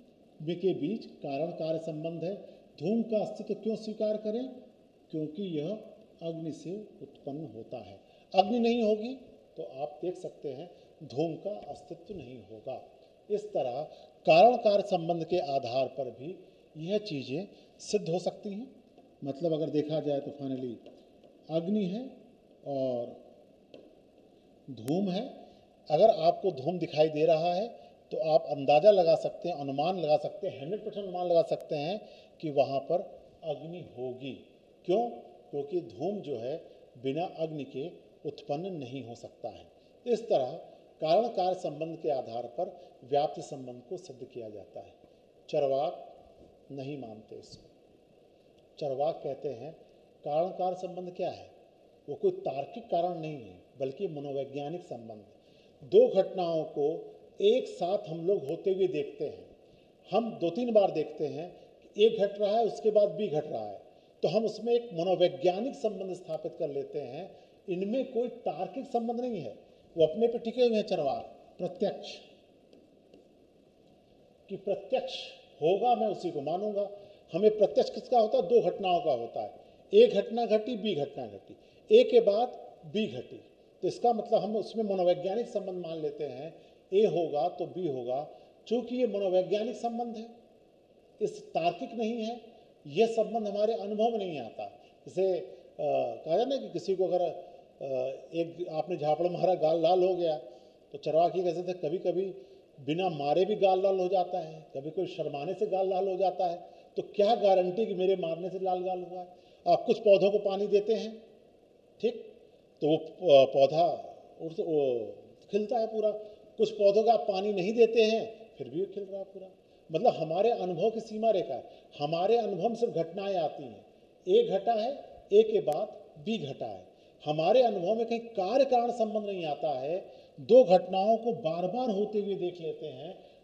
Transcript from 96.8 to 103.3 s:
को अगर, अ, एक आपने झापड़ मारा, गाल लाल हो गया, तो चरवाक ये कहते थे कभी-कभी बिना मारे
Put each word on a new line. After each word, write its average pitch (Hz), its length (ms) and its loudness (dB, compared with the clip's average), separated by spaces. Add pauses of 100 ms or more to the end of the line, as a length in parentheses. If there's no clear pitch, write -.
को 185 80 0
अगर, 180 180 0
अ, - 640 -8 (500)
एक 165 360 -4
आपने 160 260 -4
झापड़ 151 320 2
मारा, 180 260 2
गाल 165 260 2
लाल 180 240 6
हो 185 120 4
गया, 160 220 0 (540)
तो 143 60 -12
चरवाक 160 380 2
ये 190 60 2
कहते 175 260 -2
थे 185 40 -2
कभी-कभी 180 640 -2 (460)
बिना 160 280 -2
मारे 151 360 2